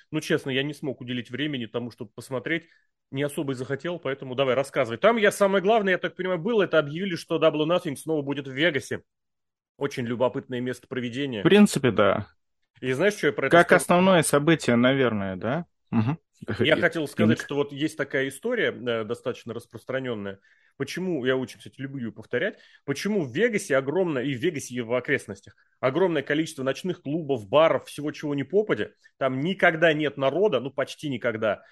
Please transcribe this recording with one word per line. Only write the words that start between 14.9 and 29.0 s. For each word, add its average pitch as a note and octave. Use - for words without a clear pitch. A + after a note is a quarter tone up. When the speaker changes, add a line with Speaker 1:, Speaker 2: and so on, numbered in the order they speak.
Speaker 2:
да? B2
Мгм. A#2
Speaker 1:
Я C#3+
Speaker 2:
И A2
Speaker 1:
хотел D#3+
сказать, A2
Speaker 2:
Пинк. -
Speaker 1:
что -
вот C#3+
есть C#3+
такая C3+
история, G#3+
э, A2+
достаточно A#2
распространённая. A2+
Почему, E3
я C3
очень, C3
кстати, -
люблю C#3
её G#2+
повторять, B2+
почему G3
в B2
Вегасе G#3
огромное, C#3+
и C#3+
в A#2
Вегасе, C#3+
и B2
в A2+
окрестностях, B2
огромное D3+
количество D3+
ночных D3+
клубов, C#3
баров, D3
всего, D3
чего D3
ни C#3
попадя, F#3